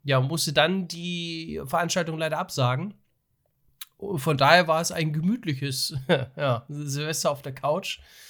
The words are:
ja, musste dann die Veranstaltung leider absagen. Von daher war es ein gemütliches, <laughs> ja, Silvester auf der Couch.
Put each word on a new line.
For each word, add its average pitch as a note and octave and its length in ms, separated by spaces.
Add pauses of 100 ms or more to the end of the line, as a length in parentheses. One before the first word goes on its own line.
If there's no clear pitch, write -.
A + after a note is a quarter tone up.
ja, C3+ 160
musste D3+ 320
dann E3+ 340
die E3 800
Veranstaltung E3+ 500
leider D#3 220
absagen. D3 560 (1200)
Von C#3 200
daher E3 300
war D#3+ 120
es E3+ 120
ein D#3+ 200
gemütliches, D#3 840 (200)
<laughs> B2+ 200
ja, B2+ 320
Silvester D3 640
auf C#3 100
der C3+ 140
Couch. D#3 420 (320)